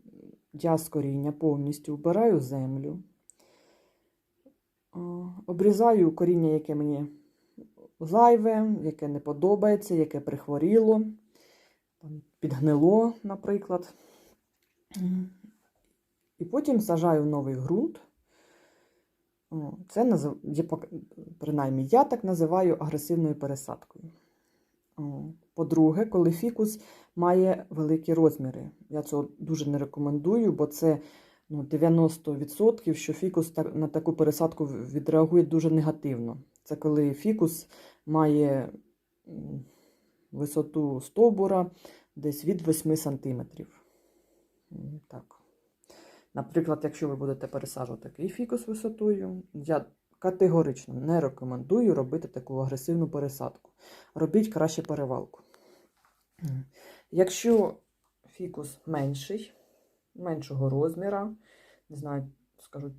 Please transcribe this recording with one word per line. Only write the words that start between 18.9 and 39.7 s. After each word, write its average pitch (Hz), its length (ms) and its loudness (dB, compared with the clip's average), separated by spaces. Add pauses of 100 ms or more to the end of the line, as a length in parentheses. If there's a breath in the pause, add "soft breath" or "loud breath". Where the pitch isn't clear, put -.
О, 151 220 -10 (160)
це 220 140 0
назив-, 151 400 2
є 151 200 -2
пок-, - 240 -8 (520)
принаймні 135 460 -2
я 240 180 6
так 254 200 -2
називаю 175 560 2
агресивною 156 560 -2
пересадкою. 143 760 -10 (840)
О, 143 260 -10 (300)
по-друге, 165 520 4
коли 175 260 4
фікус 214 500 -2 (340 loud breath)
має 185 540 2
великі 160 440 0
розміри. 143 560 2 (200)
Я 151 120 -6
цього 147 260 -4 (120)
дуже 151 300 -4
не 143 80 -2
рекомендую, 147 720 0
бо 147 160 -2
це, 156 320 0 (500 loud breath)
ну, 147 140 -6
дев'яносто 160 720 2
відсотків, 156 640 0
що - 160 -6
фікус 165 380 -2
та-, 156 120 -4
на 151 240 -4
таку 160 260 -2
пересадку 160 520 0
в-, 123 260 -8
відреагує 160 520 4
дуже 160 260 2
негативно. 139 720 -2 (200)
Це 147 120 -8
коли 147 380 0
фікус 175 560 -2 (360 loud breath)
має, 147 680 2 (540)
м, 143 380 -14 (680 soft breath)